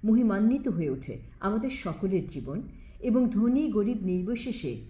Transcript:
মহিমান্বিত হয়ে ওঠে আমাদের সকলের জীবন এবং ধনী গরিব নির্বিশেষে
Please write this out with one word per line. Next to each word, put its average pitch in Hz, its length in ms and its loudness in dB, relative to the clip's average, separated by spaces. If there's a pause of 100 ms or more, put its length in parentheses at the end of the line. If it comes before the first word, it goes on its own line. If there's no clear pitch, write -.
মহিমান্বিত 220 600 4
হয়ে 160 280 0
ওঠে 123 200 -8 (240)
আমাদের 220 320 0 (120)
সকলের 185 440 0
জীবন 135 300 -8 (420)
এবং 247 300 2
ধনী 240 420 2
গরিব 214 280 0 (100)
নির্বিশেষে 185 640 -2 (180)